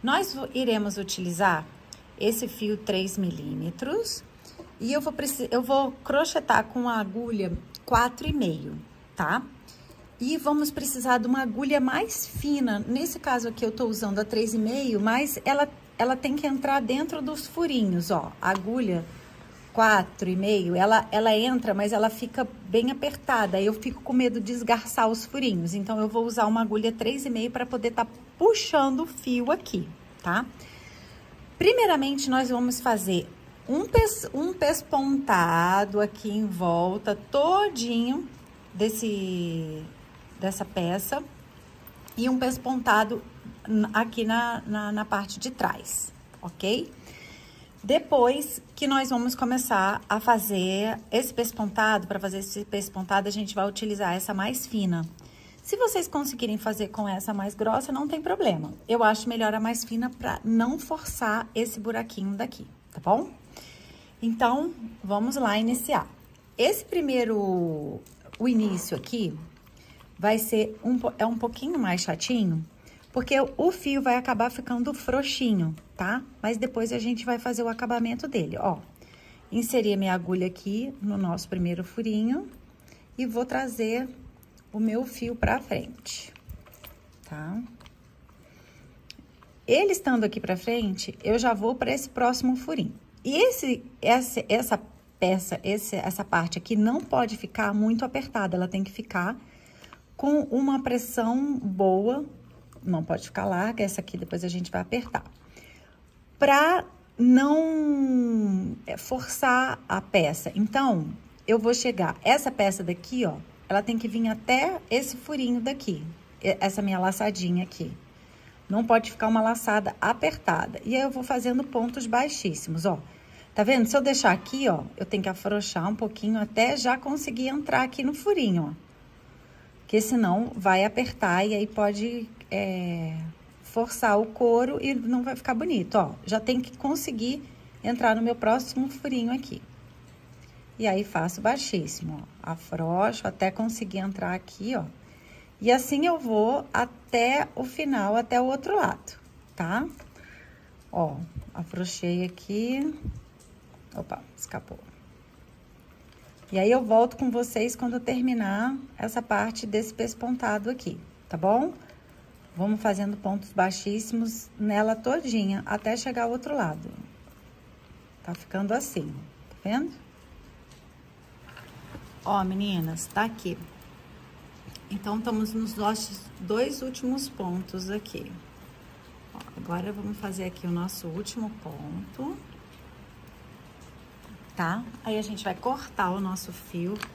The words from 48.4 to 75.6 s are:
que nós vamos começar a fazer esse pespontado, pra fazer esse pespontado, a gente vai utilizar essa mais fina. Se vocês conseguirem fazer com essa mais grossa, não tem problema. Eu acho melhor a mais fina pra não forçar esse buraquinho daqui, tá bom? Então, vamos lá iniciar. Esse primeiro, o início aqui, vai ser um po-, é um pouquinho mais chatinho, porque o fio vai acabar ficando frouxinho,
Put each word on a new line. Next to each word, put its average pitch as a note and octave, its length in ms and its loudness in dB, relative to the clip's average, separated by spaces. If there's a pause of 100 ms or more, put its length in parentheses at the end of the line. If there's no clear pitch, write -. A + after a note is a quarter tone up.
que D4 100 -2
nós C4+ 240 2
vamos B3 240 0
começar A#3+ 720 0
a G#3+ 120 0
fazer G#3+ 800 2 (120)
esse A#3 220 0
pespontado, G#3+ 720 2
pra G3 140 -4
fazer G3 180 -6
esse G3 260 -8
pespontado, G3+ 640 -2
a G#3 40 -4
gente G3+ 240 -4
vai G3 120 2
utilizar G3+ 460 -2
essa F#3+ 220 -4
mais A3 320 -2
fina. F3+ 360 0 (600)
Se - 120 -4
vocês G4+ 320 2
conseguirem A#3+ 520 -2
fazer G#3 300 -4
com G#3 200 -4
essa G3 240 -4
mais G3 220 -4
grossa, A3+ 360 0
não C#4 160 -2
tem D#4 140 -4
problema. C4 500 0 (160)
Eu A3+ 160 4
acho A3 240 4
melhor A3 280 0
a A3 40 0
mais A#3 240 -2
fina A#3 280 -4
pra - 340 -6
não A#3 320 4
forçar A3+ 800 -2
esse A3+ 240 -2
buraquinho G#3 560 -4
daqui, B3 320 -8 (240)
tá - 120 -12
bom? A3+ 280 2 (880)
Então, B3 500 2 (320)
vamos G#3 320 0
lá G#3+ 220 4
iniciar. A#3+ 500 0 (480)
Esse D#4+ 300 2
primeiro, G3+ 1120 0 (380)
o A#3 100 0
início G#3 480 2
aqui, E3+ 400 -4 (840)
vai G#3+ 180 4
ser G#3+ 460 0
um B3 160 2
po-, A#3 180 -2
é G#3+ 80 2
um A#3 100 0
pouquinho C4 440 -2
mais F3+ 220 2
chatinho, F3 640 0 (480)
porque B3+ 240 0 (220)
o E4+ 140 4
fio C#4 320 0
vai B3 120 4
acabar B3 340 0
ficando B3 440 -4
frouxinho, B3 840 0 (220)